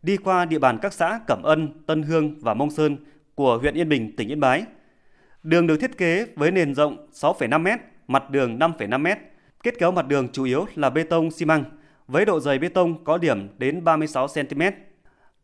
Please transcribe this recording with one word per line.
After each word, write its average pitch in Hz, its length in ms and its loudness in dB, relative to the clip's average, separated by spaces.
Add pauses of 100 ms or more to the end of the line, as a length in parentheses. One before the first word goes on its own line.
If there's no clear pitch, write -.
đi 196 140 0
qua 185 280 0
địa 160 140 -2
bàn 127 240 2
các 101 100 -4
xã 196 340 -2
Cẩm 110 160 -2
Ân, 156 260 2 (180)
Tân 156 160 0
Hương 151 380 -2
và 110 140 0
Mông 143 160 -2
Sơn 147 260 0 (380)
của 127 240 2
huyện 143 160 -2
Yên 165 140 -2
Bình, 113 280 -2
tỉnh 107 120 -4
Yên 147 120 -6
Bái. 139 240 2 (800)
Đường 170 240 2
được 160 100 4
thiết 254 220 -4
kế 190 280 0 (100)
với 151 140 2
nền 165 240 0
rộng 143 380 0
sáu 151 200 0
phẩy 120 160 -2
năm 156 140 2
mét, 214 180 -2 (280)
mặt 135 220 -2
đường 127 280 0
năm 165 200 2
phẩy 104 80 -6
năm 127 160 -2
mét. 190 160 0 (440)
Kết - 160 -4
cấu 180 140 2
mặt 160 160 -2
đường 139 240 0
chủ 135 120 -4
yếu 135 300 0
là 143 160 0
bê 156 140 0
tông 165 260 0
xi 160 140 -8
măng, 151 200 2 (440)
với 147 160 2
độ 185 160 2
dày 135 180 0
bê 160 100 -2
tông 170 360 0
có 170 140 2
điểm 110 300 0 (100)
đến 151 260 -2
ba 165 120 4
mươi 156 120 -2
sáu 139 200 -2
xăng 143 180 -4
ti 139 100 -8
mét. 180 180 0 (680)